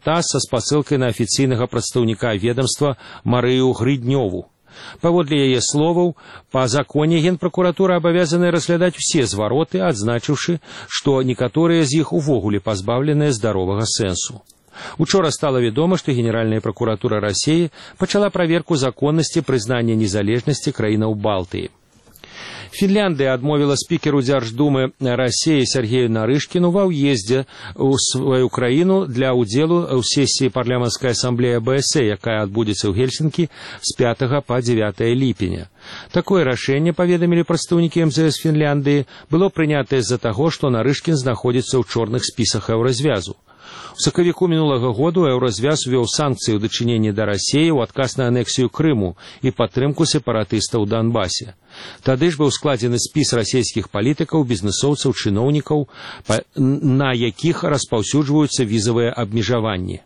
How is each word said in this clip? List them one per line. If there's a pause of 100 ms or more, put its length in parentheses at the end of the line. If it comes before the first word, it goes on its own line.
тасс
са
спасылкай
на
афіцыйнага
прадстаўніка
ведамства (260)
Марыю
Грыднёву. (520)
Паводле
яе
словаў, (360)
па
законе
Генпракуратура
абавязаная
разглядаць
усе
звароты,
адзначыўшы, (260)
што
некаторыя
з
іх
увогуле
пазбаўленыя
здаровага
сэнсу. (560)
Учора
стала
вядома,
што
Генеральная
пракуратура
Расіі (280)
пачала
праверку
законнасці
прызнання
незалежнасці
краінаў
Балтыі. (1000)
Фінляндыя
адмовіла
спікеру
Дзярждумы
Расіі
Сергею
Нарышкіну
ва
ўездзе (260)
ў
сваю
краіну
для
ўдзелу
ў
сесіі
парламенцкай
асамблеі
А
Б
С
Э,
якая
адбудзецца
ў
Гельсінкі
з
пятага
па
дзявятае
ліпеня. (400)
Такое
рашэнне,
паведамілі
прадстаўнікі
М
З
С
Фінляндыі, (240)
было
прынятае
з-за
таго,
што
Нарышкін
знаходзіцца
ў
чорных
спісах
еўразвязу. (640)
У
сакавіку
мінулага
году
еўразвяз
увёў
санкцыі
ў
дачыненні
да
Расіі
ў
адказ
на
анексію
Крыму (260)
і
падтрымку
сепаратыстаў
у
Донбасе. (480)
Тады
ж
быў
складзены
спіс
расійскіх
палітыкаў,
бізнесоўцаў,
чыноўнікаў, (420)
па-, (100)
на
якіх
распаўсюджваюцца
візавыя
абмежаванні.